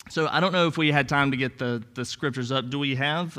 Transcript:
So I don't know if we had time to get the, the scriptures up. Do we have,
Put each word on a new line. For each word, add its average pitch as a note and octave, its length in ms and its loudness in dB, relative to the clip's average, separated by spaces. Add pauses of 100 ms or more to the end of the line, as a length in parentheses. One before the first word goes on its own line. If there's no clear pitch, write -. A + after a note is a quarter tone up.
So D#3+ 220 0
I D3 80 0
don't F3+ 140 2
know F3 160 4
if D#3 100 -2
we D3+ 140 4
had C#3 160 2
time C#3+ 240 2
to C3+ 40 -2
get B2+ 220 -4
the, A#2+ 240 -2 (120)
the B2 100 -6
scriptures B2+ 480 -4
up. B2+ 180 -2
Do C#3+ 80 -4
we C#3 160 -2
have, D#3 440 -2